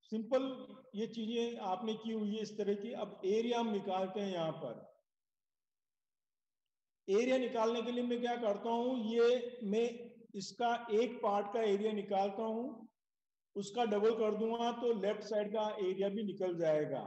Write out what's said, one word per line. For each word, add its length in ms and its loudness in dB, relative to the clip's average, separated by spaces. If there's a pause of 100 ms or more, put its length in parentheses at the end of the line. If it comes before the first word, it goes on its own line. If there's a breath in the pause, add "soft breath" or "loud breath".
(120)
Simple 320 0 (500)
ये 120 -2
चीजें 520 -4 (100)
आपने 260 -2
की 180 -6
हुई 220 -2
है 80 -2
इस 160 -8
तरह 160 0
की। 200 -6
अब 300 -8
area 360 2
हम 100 0
निकालते 500 0
हैं। 120 -2
यहाँ 200 -2
पर 320 -8 (2250)
Area 300 4
निकालने 440 2
के 100 -2
लिए 120 0
मैं 160 0
क्या 160 0
करता 340 0
हूं, 260 2 (100)
ये 580 2
मैं 240 2 (460)
इसका 400 -2 (180)
एक 300 2
part 320 2
का 80 2
area 300 2
निकालता 500 0
हूं, 220 -2 (920)
उसका 280 0
double 340 4
कर 200 2
दूंगा 320 0 (100)
तो 200 2
left 220 0
side 300 -2
का 160 0 (120)
area 280 2
भी 140 -2
निकल 360 -2
जाएगा। 480 2